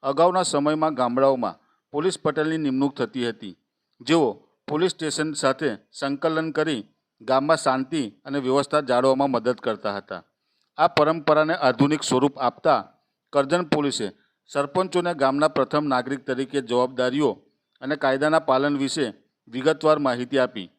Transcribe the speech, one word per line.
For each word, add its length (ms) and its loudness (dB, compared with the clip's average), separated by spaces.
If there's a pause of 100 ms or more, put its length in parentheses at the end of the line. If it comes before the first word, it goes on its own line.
અગાઉના 420 2
સમયમાં 500 0
ગામડાઓમાં 680 0 (300)
પોલીસ 260 -2
પટેલની 400 -2
નિમણૂક 360 0
થતી 360 -4
હતી, 240 -12 (460)
જેઓ 260 2 (420)
પોલીસ 240 -2
સ્ટેશન 400 -4
સાથે 360 -2 (240)
સંકલન 600 -4
કરી 280 -2 (400)
ગામમાં 380 0
શાંતિ 420 -2 (240)
અને 160 -6
વ્યવસ્થા 400 0
જાળવવામાં 500 2
મદદ 300 0
કરતા 320 -4
હતા. 300 -10 (560)
આ 100 4
પરંપરાને 680 2
આધુનિક 460 2
સ્વરૂપ 360 2
આપતા 420 0 (520)
કરજણ 320 0
પોલીસે 440 -2 (420)
સરપંચોને 640 -2
ગામના 340 2
પ્રથમ 380 0
નાગરિક 400 -2
તરીકે 360 -4
જવાબદારીઓ 680 0 (520)
અને 140 -4
કાયદાના 440 2
પાલન 380 2
વિશે 280 -2 (420)
વિગતવાર 500 2
માહિતી 400 -2
આપી. 300 -2 (100)